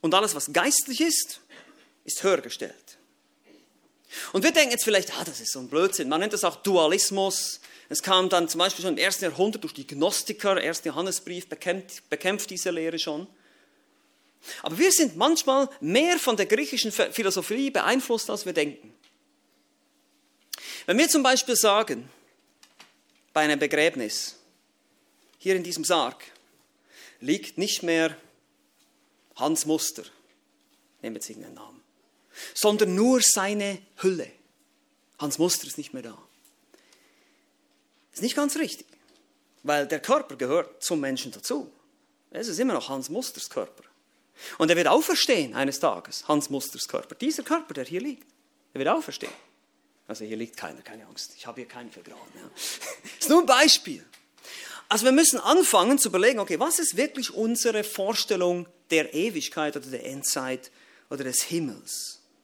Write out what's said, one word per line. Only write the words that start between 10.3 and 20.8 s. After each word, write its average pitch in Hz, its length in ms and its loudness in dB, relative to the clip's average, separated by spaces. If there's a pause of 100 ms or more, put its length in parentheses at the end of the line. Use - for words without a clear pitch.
ersten - 280 -4
Johannesbrief, 175 580 -6
bekämpft, 185 640 -8
bekämpft 202 400 -2
diese 180 220 -4
Lehre 165 280 -4
schon. 160 280 -6 (1300)
Aber 165 160 -6
wir 359 140 4
sind 269 240 2
manchmal 269 540 2 (100)
mehr 285 400 2
von 240 160 0
der 202 100 2
griechischen 226 460 0
Ph-, - 200 0
Philosophie 208 600 -2
beeinflusst, 233 580 0
als 208 160 -4
wir 180 80 -6
denken. 147 400 -2 (1900)